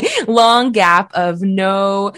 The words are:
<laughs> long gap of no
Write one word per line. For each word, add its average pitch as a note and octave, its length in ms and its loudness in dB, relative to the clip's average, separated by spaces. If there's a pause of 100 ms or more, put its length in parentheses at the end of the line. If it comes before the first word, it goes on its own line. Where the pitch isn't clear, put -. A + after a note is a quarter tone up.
<laughs> A4 200 -4
long A#3 440 2
gap F#3 420 2
of F3 300 -4
no G3 760 -2